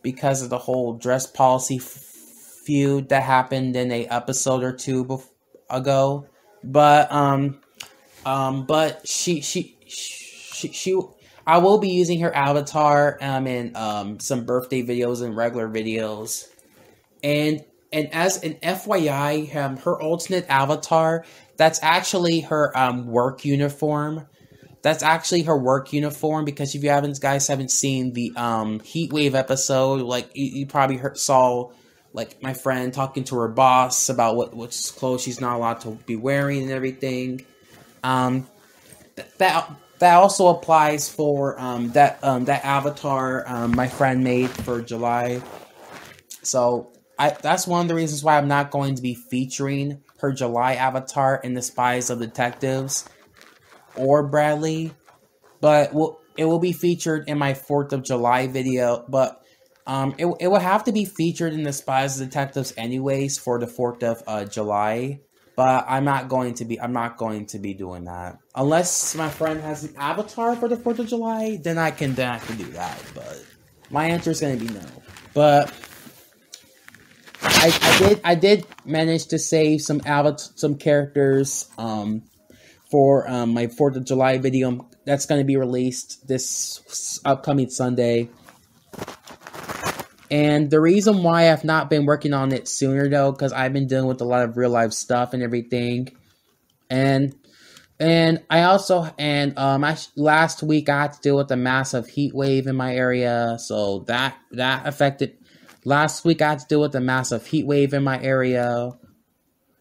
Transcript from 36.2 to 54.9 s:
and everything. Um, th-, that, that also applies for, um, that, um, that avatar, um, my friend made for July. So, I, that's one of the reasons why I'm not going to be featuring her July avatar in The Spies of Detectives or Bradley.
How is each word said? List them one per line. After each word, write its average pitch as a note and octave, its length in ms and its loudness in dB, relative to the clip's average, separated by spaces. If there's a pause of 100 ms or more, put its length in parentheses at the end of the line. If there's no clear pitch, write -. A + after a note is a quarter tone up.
and C3 80 -6
everything. B2+ 720 -6 (580)
Um, C3 440 0 (680)
th-, - 120 -14 (120)
that, E3 320 0 (280)
that F3 160 8
also F#3+ 320 8
applies D#3 600 2
for, C#3+ 500 -2
um, A#2+ 320 -4
that, C#3 320 4
um, B2+ 220 0
that C#3 180 0
avatar, C#3 840 -2
um, A#2+ 280 -2
my B2+ 120 0
friend B2+ 360 2
made B2 280 2
for A#2+ 300 -6
July. A#2+ 600 -4 (1040)
So, A#2+ 480 0 (280)
I, D3 120 4
that's E3+ 340 -2
one F3 160 0
of F3 60 0
the E3 80 -2
reasons D3+ 280 -4
why D3+ 140 4
I'm C#3+ 100 2
not C#3+ 220 0
going C#3 240 -2
to B2 80 -6
be B2 140 -4
featuring C#3 880 -6 (160)
her C#3 120 -2
July B2+ 440 0
avatar C3 680 0
in B2+ 120 -6
The B2 80 -8
Spies B2 480 -2
of A#2+ 80 -4
Detectives C3 880 -4 (840)
or C#3+ 320 4
Bradley. D3+ 680 0 (640)